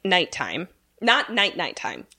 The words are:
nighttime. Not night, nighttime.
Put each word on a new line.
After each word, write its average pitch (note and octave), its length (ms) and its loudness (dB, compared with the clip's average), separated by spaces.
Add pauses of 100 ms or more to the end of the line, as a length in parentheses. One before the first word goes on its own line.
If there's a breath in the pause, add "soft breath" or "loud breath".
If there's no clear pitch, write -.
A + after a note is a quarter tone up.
nighttime. F3 640 0 (340)
Not A#3+ 300 4
night, - 240 0
nighttime. - 500 -6 (120)